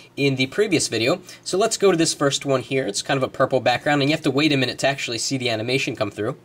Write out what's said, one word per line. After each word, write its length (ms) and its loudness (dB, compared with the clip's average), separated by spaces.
in 200 2
the 100 0
previous 440 0
video. 320 0
So 140 -4
let's 180 2
go 140 4
to 80 4
this 160 2
first 320 0
one 160 2
here. 240 -2
It's 160 -4
kind 160 0
of 60 -2
a 40 0
purple 340 0
background, 420 2
and 80 2
you 40 2
have 100 -4
to 60 0
wait 220 2
a 40 2
minute 220 0
to 80 2
actually 300 -2
see 200 -4
the 120 -2
animation 460 -2
come 160 -4
through. 340 -6